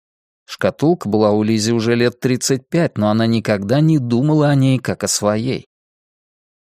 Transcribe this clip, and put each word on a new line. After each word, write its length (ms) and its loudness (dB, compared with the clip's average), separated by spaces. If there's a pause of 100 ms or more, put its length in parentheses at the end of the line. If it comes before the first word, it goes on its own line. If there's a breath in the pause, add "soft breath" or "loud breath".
(460)
Шкатулка 640 -2
была 240 2
у 100 2
Лизи 300 0
уже 240 0
лет 240 0
тридцать 480 -2
пять, 300 -2
но 120 2
она 180 2
никогда 520 0
не 180 4
думала 520 0
о 60 2
ней 220 2
как 280 -6
о 20 -2
своей. 600 -4 (1000)